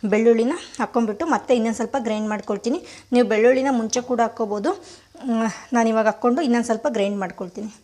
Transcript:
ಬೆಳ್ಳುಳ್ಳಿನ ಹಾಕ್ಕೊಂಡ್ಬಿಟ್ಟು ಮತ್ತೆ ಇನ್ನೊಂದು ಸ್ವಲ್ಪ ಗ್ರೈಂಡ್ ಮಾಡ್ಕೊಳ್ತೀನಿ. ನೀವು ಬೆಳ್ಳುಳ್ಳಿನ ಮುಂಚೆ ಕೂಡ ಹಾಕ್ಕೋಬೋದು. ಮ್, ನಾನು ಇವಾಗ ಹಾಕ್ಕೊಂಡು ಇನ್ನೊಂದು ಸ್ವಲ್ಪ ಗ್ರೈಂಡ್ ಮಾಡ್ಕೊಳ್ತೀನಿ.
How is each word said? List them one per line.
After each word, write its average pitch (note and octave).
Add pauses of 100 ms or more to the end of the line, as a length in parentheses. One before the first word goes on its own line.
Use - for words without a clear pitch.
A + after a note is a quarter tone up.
(120)
ಬೆಳ್ಳುಳ್ಳಿನ A3+ (260)
ಹಾಕ್ಕೊಂಡ್ಬಿಟ್ಟು A3+
ಮತ್ತೆ C#4+
ಇನ್ನೊಂದು A3+
ಸ್ವಲ್ಪ A#3 (100)
ಗ್ರೈಂಡ್ G#3+
ಮಾಡ್ಕೊಳ್ತೀನಿ. G#3+ (340)
ನೀವು A#3+
ಬೆಳ್ಳುಳ್ಳಿನ B3+
ಮುಂಚೆ A3+
ಕೂಡ A#3+
ಹಾಕ್ಕೋಬೋದು. G#3 (600)
ಮ್, A3+ (280)
ನಾನು A3+
ಇವಾಗ A3
ಹಾಕ್ಕೊಂಡು B3
ಇನ್ನೊಂದು A#3+
ಸ್ವಲ್ಪ A3+ (100)
ಗ್ರೈಂಡ್ G3+
ಮಾಡ್ಕೊಳ್ತೀನಿ. F#3+ (120)